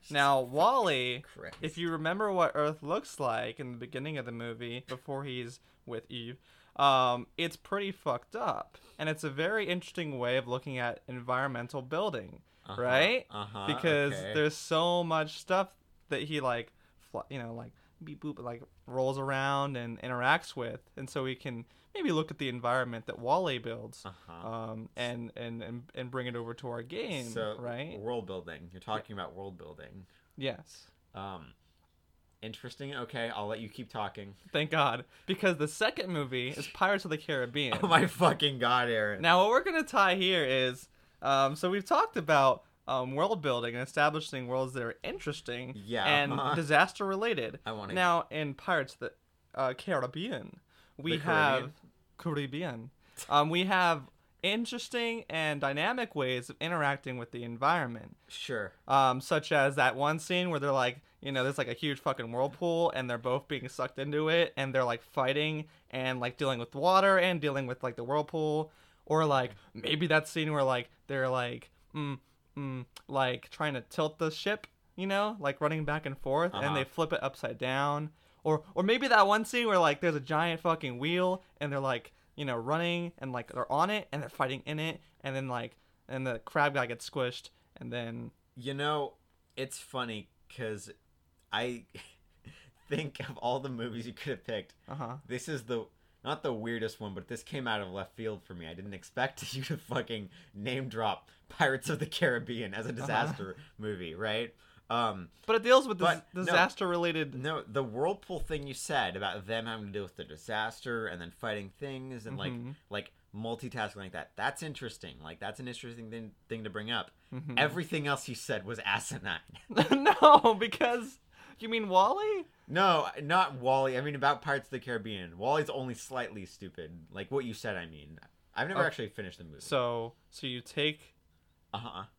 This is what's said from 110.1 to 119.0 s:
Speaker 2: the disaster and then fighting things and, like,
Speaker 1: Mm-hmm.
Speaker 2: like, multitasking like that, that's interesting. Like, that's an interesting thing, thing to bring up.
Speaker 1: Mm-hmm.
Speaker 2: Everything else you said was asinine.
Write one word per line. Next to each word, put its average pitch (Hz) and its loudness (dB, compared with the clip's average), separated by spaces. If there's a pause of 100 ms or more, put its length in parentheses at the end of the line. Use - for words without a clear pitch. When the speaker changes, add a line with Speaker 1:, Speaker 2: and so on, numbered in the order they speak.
Speaker 2:
the 90 -12
disaster 110 -4
and 87 -8
then 85 -12
fighting 104 -6
things 131 -10
and, 131 -10
like, 131 -4
Speaker 1:
Mm-hmm. 120 -10 (180)
Speaker 2:
like, 104 -8 (240)
multitasking 113 -6
like 95 -12
that, 82 -10
that's 127 -2
interesting. 120 -12
Like, 78 -14
that's 104 -8
an 127 -10
interesting 117 -12
thing, 110 -12 (160)
thing 113 -8
to 107 -6
bring 104 -8
up. 117 -4 (220)
Speaker 1:
Mm-hmm. 131 -6
Speaker 2:
Everything 147 0
else 139 -2
you 123 -6
said 104 -4
was 110 -6
asinine. 101 -2 (300)